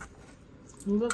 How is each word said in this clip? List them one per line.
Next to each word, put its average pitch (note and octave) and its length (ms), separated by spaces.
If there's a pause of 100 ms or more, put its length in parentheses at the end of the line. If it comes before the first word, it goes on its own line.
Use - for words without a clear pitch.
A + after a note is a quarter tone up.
(880)
ఇందులో G#3+ 280